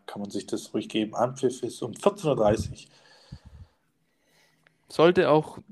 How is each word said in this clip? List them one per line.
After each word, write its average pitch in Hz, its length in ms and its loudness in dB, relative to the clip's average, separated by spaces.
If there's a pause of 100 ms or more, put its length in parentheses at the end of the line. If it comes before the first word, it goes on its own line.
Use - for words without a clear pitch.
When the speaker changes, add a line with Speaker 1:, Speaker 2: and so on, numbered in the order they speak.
Speaker 1:
kann - 160 -12
man 101 80 -10
sich 101 180 -8
das - 260 -8
ruhig 107 140 -4
geben. 107 280 -4
Anpfiff 127 480 -2
ist - 180 -8
um 117 120 -8
vierzehn 202 360 0
Uhr 131 80 2
dreißig. - 500 0 (2000)
Speaker 2:
Sollte 170 420 6
auch 156 260 2 (140)